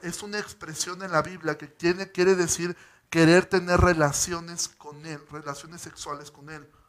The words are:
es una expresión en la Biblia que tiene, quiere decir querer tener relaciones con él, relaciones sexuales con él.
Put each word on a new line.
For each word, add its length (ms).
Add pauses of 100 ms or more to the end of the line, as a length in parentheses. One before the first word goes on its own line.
es 200
una 160
expresión 640
en 100
la 80
Biblia 360
que 100
tiene, 440
quiere 240
decir 400 (340)
querer 360
tener 340
relaciones 880
con 380
él, 260
relaciones 500
sexuales 480
con 200
él. 200 (200)